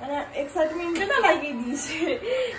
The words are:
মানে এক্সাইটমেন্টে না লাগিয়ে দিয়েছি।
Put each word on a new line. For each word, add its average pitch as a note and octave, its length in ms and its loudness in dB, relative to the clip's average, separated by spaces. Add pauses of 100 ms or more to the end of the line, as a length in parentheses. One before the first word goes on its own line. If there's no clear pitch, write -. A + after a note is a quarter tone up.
মানে C#4+ 220 -4 (100)
এক্সাইটমেন্টে E4+ 720 0
না C5+ 140 4
লাগিয়ে D4 340 4
দিয়েছি। B3 420 -4 (640)